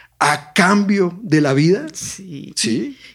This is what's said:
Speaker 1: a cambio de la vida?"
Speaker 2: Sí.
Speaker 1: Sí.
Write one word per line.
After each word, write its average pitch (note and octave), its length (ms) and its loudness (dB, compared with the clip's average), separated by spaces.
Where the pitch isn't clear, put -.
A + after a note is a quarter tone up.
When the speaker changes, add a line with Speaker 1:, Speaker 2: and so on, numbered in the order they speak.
Speaker 1:
a D3 340 -2
cambio G3 680 2
de D#3 180 2
la C3+ 120 2
vida?" F3+ 380 2
Speaker 2:
Sí. - 640 -14
Speaker 1:
Sí. C4 420 -4